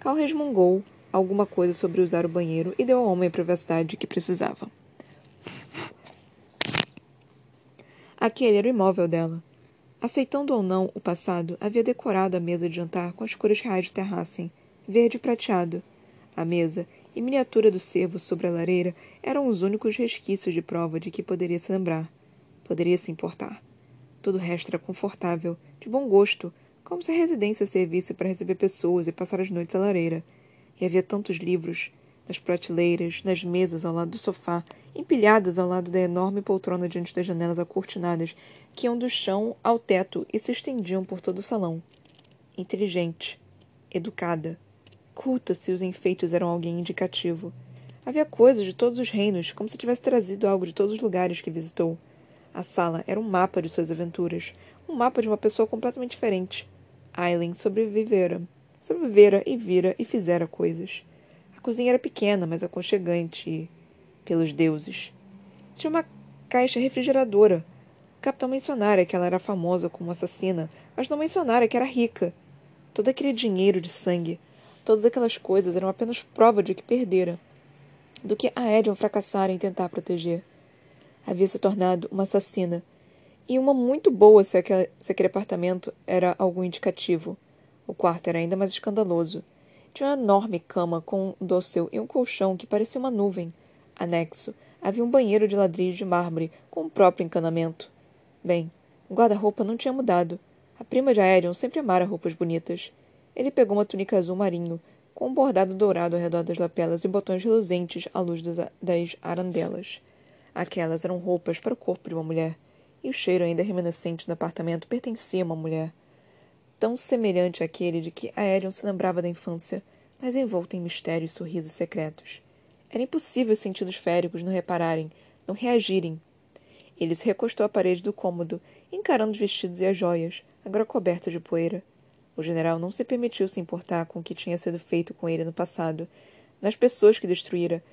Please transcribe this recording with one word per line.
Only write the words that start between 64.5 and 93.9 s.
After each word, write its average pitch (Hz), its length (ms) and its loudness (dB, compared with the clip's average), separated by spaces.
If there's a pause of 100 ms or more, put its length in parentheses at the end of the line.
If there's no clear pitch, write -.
deuses, 156 600 -2 (640)
tinha - 160 -6
uma 320 140 0 (440)
caixa 247 300 2
refrigeradora. 240 840 4 (540)
O - 40 -18
capitão 269 260 -2
mencionara 214 560 2
que 175 120 -2
ela 180 100 0
era 180 140 0
famosa 180 480 -2
como 170 240 -8
assassina, 175 580 -4 (260)
mas 254 120 -4
não 294 100 -2
mencionara 294 480 2
que 226 100 -2
era 247 80 2
rica. 233 480 0 (640)
Todo 208 140 2
aquele 269 240 0
dinheiro 196 480 2
de 170 80 -10
sangue, 170 500 -2 (460)
todas 220 200 4
aquelas 233 320 2
coisas 185 400 0
eram 185 120 0
apenas 226 340 -6
prova 220 400 6
de 185 120 -2
que - 80 -8
perdera, 185 560 0 (840)
do 214 140 -4
que - 180 -2
Aedion 220 400 2
fracassara 196 580 0
em 185 60 -4
tentar 185 300 -2
proteger. 170 540 -4 (840)
Havia 190 220 2
se - 100 -8
tornado 185 520 2
uma 196 120 -2
assassina, 180 600 -2 (640)
e 254 100 2
uma 269 160 4
muito 262 360 2
boa 214 340 12
se - 120 0
aquele, 185 320 2 (120)
se - 100 -8
aquele 190 160 2
apartamento 185 640 -2 (140)
era 180 320 2
algo 185 240 0
indicativo. 175 760 -2 (500)
O - 80 -10
quarto 175 340 0
era 170 100 0
ainda 170 180 -2
mais 190 140 -2
escandaloso. 180 720 -2 (520)
Tinha 277 160 -2
uma 277 120 0
enorme 202 380 2
cama 170 400 -2
com 190 400 -4
um 190 60 -4
dossel 180 440 0
e - 80 -6
um 220 80 -4
colchão 196 500 0
que - 100 -14
parecia 214 320 -2
uma 254 120 -2
nuvem. 190 420 -2 (440)